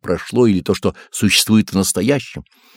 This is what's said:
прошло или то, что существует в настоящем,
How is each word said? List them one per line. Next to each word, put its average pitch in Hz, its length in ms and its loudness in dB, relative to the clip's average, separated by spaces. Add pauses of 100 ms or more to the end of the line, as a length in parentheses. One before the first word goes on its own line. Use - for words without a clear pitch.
прошло 104 440 0
или 98 140 2
то, 98 140 -2
что 92 200 -2 (160)
существует - 640 2
в - 20 -6
настоящем, 98 680 -2 (340)